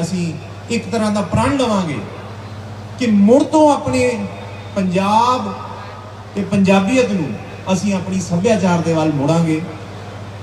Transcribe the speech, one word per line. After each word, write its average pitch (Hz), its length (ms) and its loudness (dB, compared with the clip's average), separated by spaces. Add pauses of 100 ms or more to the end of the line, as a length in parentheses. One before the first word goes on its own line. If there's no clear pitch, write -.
ਅਸੀਂ 170 320 -4 (360)
ਇੱਕ 226 220 -4
ਤਰ੍ਹਾਂ 214 200 0
ਦਾ 208 100 0 (100)
ਪ੍ਰਣ 254 260 2
ਲਵਾਂਗੇ 196 400 0 (1000)
ਕਿ 247 80 0
ਮੁੜ 214 380 8
ਤੋਂ 311 260 6
ਆਪਣੇ 254 340 0 (720)
ਪੰਜਾਬ 202 760 2 (840)
ਤੇ 196 160 -2
ਪੰਜਾਬੀਅਤ 196 600 4
ਨੂੰ 170 160 0 (460)
ਅਸੀਂ 196 220 0
ਆਪਣੀ 185 260 -4
ਸੱਭਿਆਚਾਰ 175 600 2
ਦੇ 165 120 2
ਵੱਲ 156 200 2
ਮੋੜਾਂਗੇ। 156 480 2 (800)